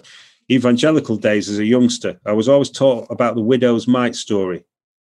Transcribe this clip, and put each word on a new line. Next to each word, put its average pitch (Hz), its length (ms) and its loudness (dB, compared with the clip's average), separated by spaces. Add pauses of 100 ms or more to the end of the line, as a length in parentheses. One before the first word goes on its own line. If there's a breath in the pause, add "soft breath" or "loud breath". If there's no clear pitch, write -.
(500 loud breath)
evangelical 123 680 2
days 107 320 0
as 104 100 -6
a 107 80 -2
youngster, 113 600 0
I 104 80 -2
was 110 160 0
always 139 200 4
taught 127 400 -2
about 117 260 -2
the 117 60 -2
widow's 120 460 2
mite 123 300 0
story. 95 480 -4 (420)